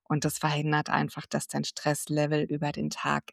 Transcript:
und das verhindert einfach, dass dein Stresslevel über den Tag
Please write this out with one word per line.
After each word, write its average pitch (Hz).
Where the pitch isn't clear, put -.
und 147
das 156
verhindert 151
einfach, 147
dass -
dein 147
Stresslevel 151
über 147
den 151
Tag 147